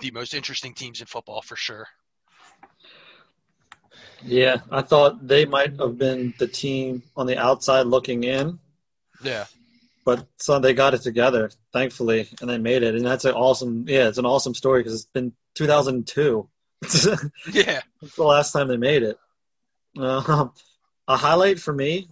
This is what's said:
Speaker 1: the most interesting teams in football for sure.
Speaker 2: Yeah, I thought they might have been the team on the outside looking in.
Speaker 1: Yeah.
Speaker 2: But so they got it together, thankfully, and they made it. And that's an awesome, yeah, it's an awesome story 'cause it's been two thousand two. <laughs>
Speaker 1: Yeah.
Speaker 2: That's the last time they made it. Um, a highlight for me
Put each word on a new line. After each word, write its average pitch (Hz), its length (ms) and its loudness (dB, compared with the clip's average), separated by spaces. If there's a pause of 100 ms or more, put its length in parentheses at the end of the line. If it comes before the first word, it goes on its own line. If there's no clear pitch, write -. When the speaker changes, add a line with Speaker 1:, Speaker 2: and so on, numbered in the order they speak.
Speaker 1:
the 131 100 -10
most 120 220 -12
interesting 135 400 -10
teams 117 260 -16
in 117 80 -18
football 110 340 -12
for - 140 -20
sure. 110 320 -12 (2250)
Speaker 2:
Yeah, 127 360 2 (120)
I 139 120 -2
thought 139 440 4
they 143 200 4
might 139 340 -2
have 123 180 -4
been 127 420 -2
the 123 80 0
team 131 560 -6 (120)
on 135 100 -4
the 127 120 -2
outside 131 480 2
looking 123 400 0
in. 139 340 -4 (640)
Speaker 1:
Yeah. 117 220 -6 (580)
Speaker 2:
But 123 240 -2 (100)
so 143 220 0
they 131 140 4
got 135 200 4
it 120 100 -4
together, 120 480 0 (200)
thankfully, 117 560 -2 (140)
and 123 80 -8
they 120 80 -4
made 120 260 0
it. 113 120 0
And 120 100 -2
that's 127 200 -2
an 127 100 2
awesome, 123 520 0
yeah, 135 200 4
it's 107 100 -2
an 123 80 0
awesome 127 300 0
story 131 280 2
'cause 113 100 -8
it's 110 120 -10
been 123 280 -6 (200)
two 156 140 -2
thousand 135 400 2
two. 127 420 0 (320)
<laughs> 156 80 -12 (600)
Speaker 1:
Yeah. 160 300 0 (200)
Speaker 2:
That's 147 140 -20
the 165 80 -2
last 147 280 4
time 143 180 0
they 123 80 -2
made 131 260 2
it. 107 140 -4 (800)
Um, 135 560 0 (540)
a 131 100 2
highlight 175 420 4
for 151 140 -6
me 160 380 -4